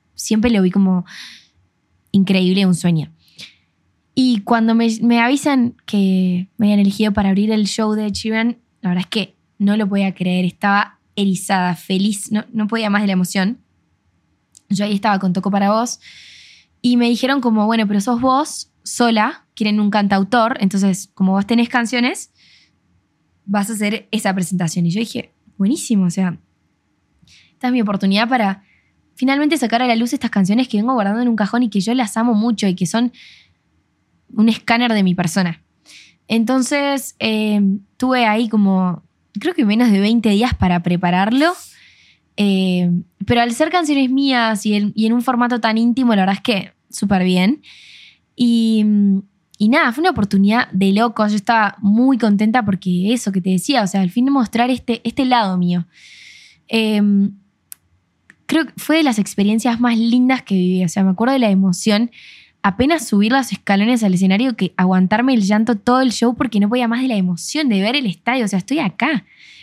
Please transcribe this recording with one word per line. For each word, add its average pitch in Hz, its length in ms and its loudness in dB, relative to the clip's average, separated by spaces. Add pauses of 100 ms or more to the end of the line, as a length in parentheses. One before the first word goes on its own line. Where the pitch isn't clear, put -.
(160)
siempre 220 340 -2
lo 208 120 2
vi 185 100 2
como 185 340 0 (1040)
increíble, 190 540 2
un 180 100 2
sueño. 160 360 -2 (1040)
Y 254 260 2
cuando 226 340 0
me, 233 120 2 (140)
me 233 180 2
avisan 254 560 0 (100)
que 185 600 0 (100)
me 208 100 0
habían 208 120 2
elegido 202 340 2
para 196 160 0
abrir 202 220 0
el 214 160 0
show 214 260 -2
de 214 140 -4
Ed 196 60 -6
Sheeran, 226 460 -4 (220)
la 185 100 -2
verdad 180 140 -2
es - 40 -20
que - 260 -6 (220)
no 202 180 2
lo 214 140 -2
podía 196 240 -2
creer, 180 320 -2
estaba 202 540 -2 (160)
erizada, 185 600 -2
feliz, 196 560 -4
no, 214 200 -2
no 214 160 -4
podía 220 220 -4
más 202 120 0
de 208 60 0
la 196 60 0
emoción. 190 460 -2 (1120)
Yo 202 160 -2
ahí 208 100 -4
estaba 202 240 0
con 190 120 0
Toco 190 200 -2
para 196 200 0
Vos 226 280 -2 (840)
y 247 160 2
me 240 100 2
dijeron 254 320 0
como, 220 280 2
"Bueno, 226 200 0
pero 202 140 0
sos 240 180 -2
vos, 262 520 -2 (120)
sola, 233 640 -2 (100)
quieren 214 240 0
un 208 120 0
cantautor, 208 680 0
entonces 190 540 0
como 190 200 0
vos 196 120 0
tenés 233 240 0
canciones, 247 600 -4 (1120)
vas 202 240 -2
a 233 40 -6
hacer 208 380 -4
esa 208 220 -2
presentación". 175 540 -2
Y 165 40 0
yo 202 80 -2
dije, - 340 -8 (240)
"Buenísimo, 202 480 0
o 175 40 2
sea, 175 280 -4 (1120)
esta - 160 -6
es 247 60 0
mi 247 80 0
oportunidad 202 460 0
para 220 360 -2 (520)
finalmente 285 420 0
sacar 233 260 0
a 254 40 0
la 233 80 2
luz 233 180 -2
estas 240 180 -4
canciones 208 360 2
que 214 100 -4
vengo 226 160 0
guardando 214 280 0
en 247 80 0
un 233 60 0
cajón 214 260 -2
y 240 80 0
que 202 100 -2
yo 220 140 -2
las 240 240 -2
amo 233 160 0
mucho 214 340 0
y 185 60 0
que 180 140 -2
son 240 240 -2 (1200)
un 214 160 2
escáner 233 440 0
de 202 100 2
mi 185 100 2
persona". 175 480 -2 (640)
Entonces, 262 920 -2
eh, 214 420 0 (360)
tuve 254 280 0
ahí 220 240 0
como, 190 540 0 (360)
creo 349 140 -4
que 285 120 0
menos 220 260 4
de 196 80 4
veinte 220 300 2
días 214 240 2
para 175 300 0
prepararlo. 190 720 0 (840)
Eh, 190 520 0 (380)
pero 240 140 2
al 240 120 0
ser 311 160 0
canciones 294 400 0
mías 247 560 0
y 214 80 0
en, 208 220 0
y 220 100 0
en 226 80 2
un 240 80 0
formato 240 400 0
tan 220 160 0
íntimo, 233 380 2
la 196 80 2
verdad 190 140 0
es - 40 -14
que 196 320 -4 (160)
súper 196 340 -2
bien. 185 380 2 (720)
Y, 226 480 2 (720)
y 208 120 2
nada, 277 220 2
fue 262 100 -4
una 359 100 2
oportunidad 208 600 0
de 196 220 2
locos. 220 380 0
Yo 208 40 0
estaba 185 440 0
muy 233 380 2
contenta 214 480 2
porque 185 480 -2
eso 233 180 -4
que 190 100 -2
te 190 100 -2
decía, 214 320 0
o 190 40 -2
sea, 196 140 -2
al 180 80 0
fin 240 160 -2
de 277 60 0
mostrar 247 400 0
este, 240 320 -4
este 254 220 -4
lado 214 320 0
mío. 175 280 0 (800)
Em, 208 680 0 (1080)
creo 311 200 0
que - 120 -18
fue 311 200 0
de 330 60 2
las 240 160 2
experiencias 220 600 0
más 240 180 2
lindas 247 460 2
que 196 120 -2
viví. 185 280 2
O 170 60 0
sea, 196 140 0
me 190 80 4
acuerdo 233 220 0
de 269 60 2
la 226 120 2
emoción. 196 580 2 (540)
Apenas 247 420 0
subir 208 260 2
los 262 200 0
escalones 214 520 0
al 190 100 2
escenario, 196 420 2
que - 220 -4
aguantarme 185 560 2
el 226 80 2
llanto 214 360 2
todo 254 240 2
el 254 120 0
show 233 220 0
porque 220 260 -2
no 208 80 2
podía 247 180 -2
más 233 140 -2
de 262 80 -2
la 233 80 -2
emoción 185 520 -4
de 196 120 0
ver 226 140 -2
el 285 100 -2
estadio. 233 400 -2
O - 20 -4
sea, 190 100 -2
estoy 269 220 -4
acá. 247 460 -4 (360)